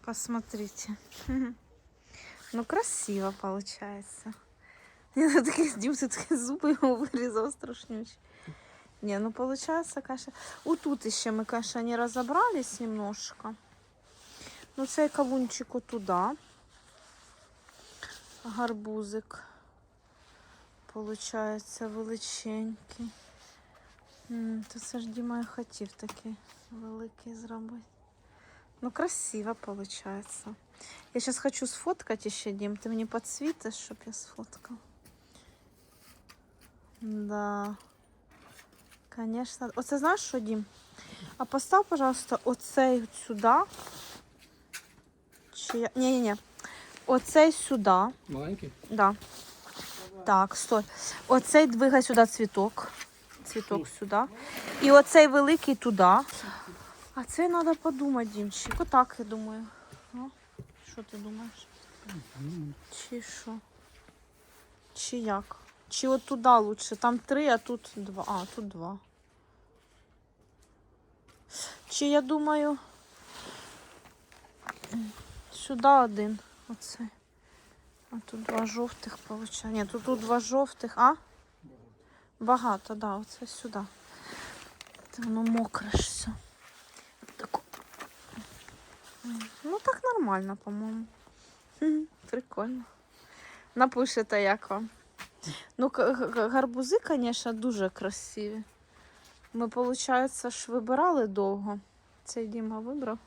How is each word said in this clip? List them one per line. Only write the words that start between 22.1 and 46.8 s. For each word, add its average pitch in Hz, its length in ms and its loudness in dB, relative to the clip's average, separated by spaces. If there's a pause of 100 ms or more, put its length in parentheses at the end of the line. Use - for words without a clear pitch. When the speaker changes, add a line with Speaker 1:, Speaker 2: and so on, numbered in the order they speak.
Speaker 1:
М, 226 420 -6
то 233 60 -14
це - 200 -10
ж 233 80 -8
Діма 240 320 -6
і 233 60 -4
хотів - 460 -12
такий - 440 -14 (360)
великий 226 640 -14
зробити. 226 460 -14 (1000)
Ну, 247 100 -4
красиво 226 640 -4
получается. 202 1000 -12 (580)
Я 240 80 -2
щас 254 160 -4
хочу 262 300 -4
сфоткати - 640 -6
ще, - 220 -6
Дім. 202 260 -6
Ти 226 120 -10
мені 226 160 -4
підсвітиш, 233 720 -6
щоб - 300 -14
я 226 80 -14
сфоткала? - 680 -16 (2250)
Да. 208 760 -4 (1400)
Конечно. 233 600 -6
Оце 269 220 -4
знаєш 339 240 2
що, - 180 -6
Дім? 214 260 -4 (720)
А 254 80 -4
постав, 381 400 4
пожалуйста, 262 580 0
оцей 254 600 2
от 220 60 -10 (180)
сюди. 226 260 4 (2000)
Чи - 240 -6
я, 233 180 0
ні, 254 160 4
ні, 254 80 4
ні. 214 160 2 (720)